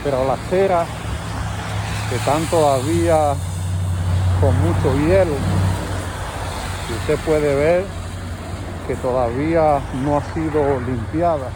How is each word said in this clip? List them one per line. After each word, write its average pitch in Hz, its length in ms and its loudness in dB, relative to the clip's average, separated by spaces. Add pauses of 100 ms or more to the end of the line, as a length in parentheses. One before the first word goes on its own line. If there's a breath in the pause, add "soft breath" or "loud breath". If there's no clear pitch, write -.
Pero 135 200 0
las 131 140 0
aceras 180 480 2 (1200)
que 127 60 -2
están 143 320 0
todavía 156 880 4 (1040)
con 139 200 4
mucho 160 400 2
hielo, 165 340 4 (1600)
y - 20 -2
usted 147 320 0
puede 147 320 2
ver 170 280 4 (1000)
que 131 100 -2
todavía 139 840 2 (240)
no 147 140 2
ha 143 40 0 (100)
sido 147 480 0
limpiada. 127 760 -2